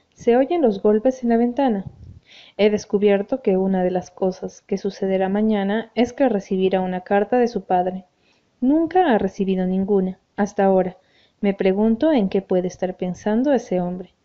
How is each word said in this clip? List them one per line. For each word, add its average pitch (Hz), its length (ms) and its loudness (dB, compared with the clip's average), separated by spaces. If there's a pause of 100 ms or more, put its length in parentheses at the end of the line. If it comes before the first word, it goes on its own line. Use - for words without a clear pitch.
(140)
se 233 220 0
oyen 277 260 2
los 208 200 0
golpes 214 420 0
en 233 60 0
la 233 80 4
ventana. 240 480 0 (720)
He 208 140 4
descubierto 208 720 0
que 190 140 2
una 190 260 0
de 180 80 0
las 180 180 -4
cosas - 520 -6
que 196 180 -6
sucederá 190 500 -2
mañana 208 640 0
es 240 200 -2
que 269 160 2
recibirá 190 520 0
una 185 200 -6
carta 202 360 0
de 240 100 2
su 214 180 -6
padre. 185 400 -2 (540)
Nunca 311 540 2
ha 202 60 4
recibido 190 480 -2
ninguna, 190 500 -2 (180)
hasta 202 300 -2
ahora. 185 320 2 (440)
Me 202 120 0
pregunto 220 580 2
en 208 180 2
qué 196 120 -2
puede 180 280 -2
estar 185 260 -8
pensando 214 580 -2
ese 208 280 -2
hombre. 180 320 -8 (120)